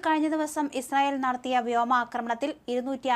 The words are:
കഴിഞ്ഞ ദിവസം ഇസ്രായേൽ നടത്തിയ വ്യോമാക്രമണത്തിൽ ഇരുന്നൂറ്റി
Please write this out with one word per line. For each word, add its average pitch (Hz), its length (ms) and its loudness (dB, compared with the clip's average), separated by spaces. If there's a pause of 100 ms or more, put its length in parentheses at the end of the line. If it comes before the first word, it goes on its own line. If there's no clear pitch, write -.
കഴിഞ്ഞ 311 300 2
ദിവസം 302 300 -2 (160)
ഇസ്രായേൽ 277 440 0
നടത്തിയ 254 320 0 (100)
വ്യോമാക്രമണത്തിൽ 240 840 0 (200)
ഇരുന്നൂറ്റി 262 420 -2